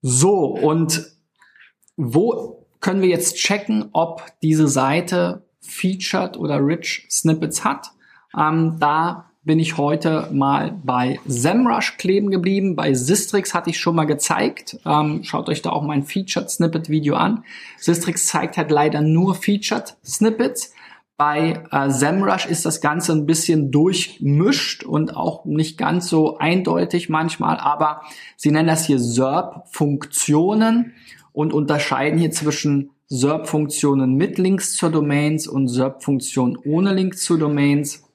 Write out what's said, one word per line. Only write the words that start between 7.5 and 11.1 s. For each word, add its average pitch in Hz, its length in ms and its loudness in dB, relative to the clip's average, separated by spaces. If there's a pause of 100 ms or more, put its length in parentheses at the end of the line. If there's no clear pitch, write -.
hat? - 280 -4 (440)
Ähm, 160 440 2
da 160 500 0 (140)
bin 160 140 2
ich 160 200 -2
heute 151 540 0
mal 139 520 0
bei 127 420 -2